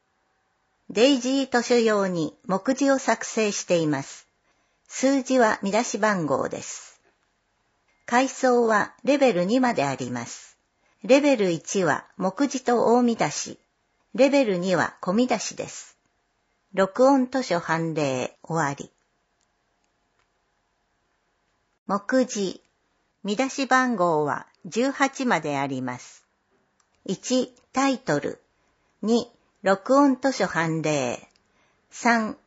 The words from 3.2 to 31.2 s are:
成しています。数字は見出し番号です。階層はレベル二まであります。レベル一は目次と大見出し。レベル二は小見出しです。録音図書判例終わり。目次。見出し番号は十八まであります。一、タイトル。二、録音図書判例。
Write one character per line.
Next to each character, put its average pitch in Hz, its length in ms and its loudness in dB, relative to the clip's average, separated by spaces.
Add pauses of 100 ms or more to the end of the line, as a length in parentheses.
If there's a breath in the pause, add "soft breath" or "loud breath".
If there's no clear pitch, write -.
成 214 260 -2
し - 140 -8
て 180 120 2
い 160 80 0
ま 143 160 0
す。 - 260 -18 (600)
数 269 340 0
字 262 180 0
は 220 220 2
見 196 100 -4
出 214 120 2
し 240 160 -6
番 196 260 0
号 135 240 -2
で - 120 -8
す。 - 380 -18 (1080)
階 262 220 2
層 247 380 2
は 214 280 0 (100)
レ 277 140 4
ベ 262 160 4
ル 175 120 0
二 226 140 2
ま 247 140 2
で 139 120 0
あ 135 100 -2
り 123 140 -8
ま 120 160 -6
す。 - 320 -18 (460)
レ 254 180 6
ベ 285 160 4
ル 196 120 0
一 175 340 -2
は 143 240 0 (100)
目 190 300 -2
次 254 160 -8
と 240 300 2
大 247 80 4
見 233 140 2
出 151 160 -2
し。 - 260 -10 (580)
レ 262 140 6
ベ 277 140 4
ル 196 140 0
二 180 180 -2
は 135 240 -2
小 180 140 -2
見 240 140 2
出 226 120 -2
し - 160 -10
で - 140 -10
す。 - 280 -20 (760)
録 190 320 2
音 262 220 6
図 254 160 -4
書 175 160 -2
判 165 340 -2
例 135 500 -4
終 160 240 -2
わ 143 60 -4
り。 - 180 -14 (3000)
目 247 380 0
次。 202 360 -6 (600)
見 202 120 -4
出 262 140 -2
し 269 160 -4
番 254 300 2
号 165 300 2
は - 220 -6 (180)
十 233 260 -2
八 277 340 -2
ま 202 140 2
で 147 180 -4
あ 139 80 -2
り 135 160 -6
ま 127 180 -8
す。 - 260 -20 (800)
一、 247 500 -4 (180)
タ 277 140 0
イ 269 100 0
ト 147 220 -2
ル。 - 220 -8 (600)
二、 226 300 0 (320)
録 196 320 2
音 277 260 4
図 269 120 0
書 208 120 -2
判 160 360 -2
例。 143 480 -4 (600)